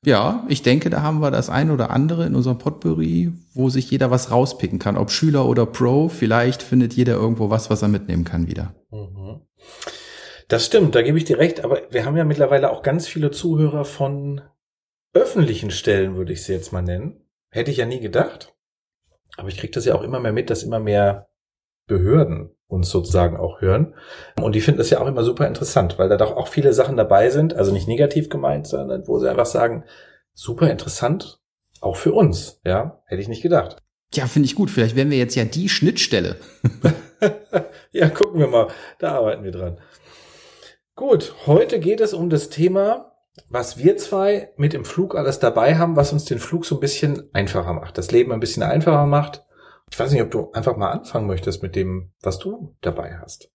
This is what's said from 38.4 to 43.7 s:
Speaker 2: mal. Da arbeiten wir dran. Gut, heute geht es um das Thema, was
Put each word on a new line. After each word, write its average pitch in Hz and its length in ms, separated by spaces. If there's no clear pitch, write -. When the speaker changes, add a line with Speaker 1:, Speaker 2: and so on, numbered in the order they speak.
Speaker 2:
mal. 117 200
Da 160 180
arbeiten 110 280
wir 95 80
dran. 90 260
Gut, 254 400
heute 170 340
geht 202 220
es 208 120
um 170 160
das 151 200
Thema, 196 600
was 123 280